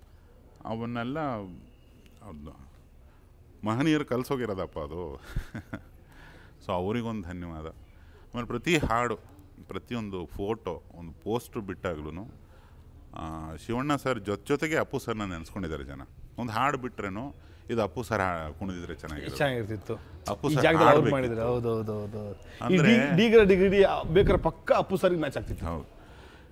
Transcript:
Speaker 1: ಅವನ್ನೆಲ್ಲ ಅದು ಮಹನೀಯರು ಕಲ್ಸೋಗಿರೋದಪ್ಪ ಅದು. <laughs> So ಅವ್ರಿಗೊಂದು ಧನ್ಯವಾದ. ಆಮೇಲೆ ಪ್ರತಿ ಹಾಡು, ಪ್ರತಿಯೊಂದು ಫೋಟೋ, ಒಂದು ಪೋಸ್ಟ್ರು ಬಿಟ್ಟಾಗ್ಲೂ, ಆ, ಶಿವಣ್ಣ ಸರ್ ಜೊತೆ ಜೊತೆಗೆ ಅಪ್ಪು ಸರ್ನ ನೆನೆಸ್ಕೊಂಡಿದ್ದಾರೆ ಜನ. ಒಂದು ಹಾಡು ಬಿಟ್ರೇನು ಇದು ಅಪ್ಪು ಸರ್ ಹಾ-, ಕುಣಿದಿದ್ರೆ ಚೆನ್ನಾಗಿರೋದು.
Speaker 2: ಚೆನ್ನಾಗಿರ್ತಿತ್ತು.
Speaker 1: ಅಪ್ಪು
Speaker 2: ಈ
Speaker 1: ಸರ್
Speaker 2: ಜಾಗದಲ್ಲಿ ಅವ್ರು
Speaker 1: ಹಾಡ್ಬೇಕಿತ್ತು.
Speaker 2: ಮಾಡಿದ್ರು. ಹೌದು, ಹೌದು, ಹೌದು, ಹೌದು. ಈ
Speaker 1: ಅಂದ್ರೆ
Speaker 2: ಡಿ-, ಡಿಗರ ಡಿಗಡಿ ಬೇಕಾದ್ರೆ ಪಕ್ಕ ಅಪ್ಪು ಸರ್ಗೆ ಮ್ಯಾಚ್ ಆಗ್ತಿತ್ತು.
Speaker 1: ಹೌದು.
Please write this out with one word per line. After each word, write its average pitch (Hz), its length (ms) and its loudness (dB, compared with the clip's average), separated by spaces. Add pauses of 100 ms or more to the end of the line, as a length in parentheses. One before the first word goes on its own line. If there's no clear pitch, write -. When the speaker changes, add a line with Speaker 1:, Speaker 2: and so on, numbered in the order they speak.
(640)
Speaker 1:
ಅವನ್ನೆಲ್ಲ 117 540 -6 (1040)
ಅದು 76 340 -16 (1080)
ಮಹನೀಯರು 147 400 2
ಕಲ್ಸೋಗಿರೋದಪ್ಪ 117 760 -4
ಅದು. 76 420 -8 (320)
<laughs> - 400 -14 (720)
So 104 40 -4
ಅವ್ರಿಗೊಂದು 107 560 -4
ಧನ್ಯವಾದ. 85 380 -10
ಆಮೇಲೆ - 840 -14
ಪ್ರತಿ 120 300 0
ಹಾಡು, 117 400 0 (500)
ಪ್ರತಿಯೊಂದು 98 580 -8
ಫೋಟೋ, 98 580 -6 (120)
ಒಂದು 82 280 -16
ಪೋಸ್ಟ್ರು 117 380 -6
ಬಿಟ್ಟಾಗ್ಲೂ, 87 680 -8 (840)
ಆ, 80 400 -10
ಶಿವಣ್ಣ 127 400 -2
ಸರ್ 131 240 0
ಜೊತೆ 101 280 -4
ಜೊತೆಗೆ 156 300 2
ಅಪ್ಪು 123 220 0
ಸರ್ನ 110 220 -4
ನೆನೆಸ್ಕೊಂಡಿದ್ದಾರೆ 82 600 -6
ಜನ. 67 180 -14 (360)
ಒಂದು 117 160 -6
ಹಾಡು 135 240 2
ಬಿಟ್ರೇನು 117 580 -8 (340)
ಇದು 117 120 0
ಅಪ್ಪು 107 220 -2
ಸರ್ 107 180 0
ಹಾ-, 80 380 -2
ಕುಣಿದಿದ್ರೆ 87 360 -8
ಚೆನ್ನಾಗಿರೋದು. 78 400 -10
Speaker 2:
ಚೆನ್ನಾಗಿರ್ತಿತ್ತು. 113 600 -2 (340)
Speaker 1:
ಅಪ್ಪು 123 200 -2
Speaker 2:
ಈ 151 40 2
Speaker 1:
ಸರ್ 131 100 4
Speaker 2:
ಜಾಗದಲ್ಲಿ 156 280 8
ಅವ್ರು - 200 8
Speaker 1:
ಹಾಡ್ಬೇಕಿತ್ತು. 120 320 0
Speaker 2:
ಮಾಡಿದ್ರು. 123 100 0
ಹೌದು, 117 220 0
ಹೌದು, 107 260 -4
ಹೌದು, 104 260 -8
ಹೌದು. 110 460 -4
ಈ 185 40 6
Speaker 1:
ಅಂದ್ರೆ 214 200 8
Speaker 2:
ಡಿ-, 262 200 4
ಡಿಗರ 220 260 10
ಡಿಗಡಿ 185 680 6
ಬೇಕಾದ್ರೆ 185 240 6
ಪಕ್ಕ - 400 0
ಅಪ್ಪು 185 200 0
ಸರ್ಗೆ 180 220 4
ಮ್ಯಾಚ್ 143 180 -2
ಆಗ್ತಿತ್ತು. 104 280 -6
Speaker 1:
ಹೌದು. 82 240 -6 (640)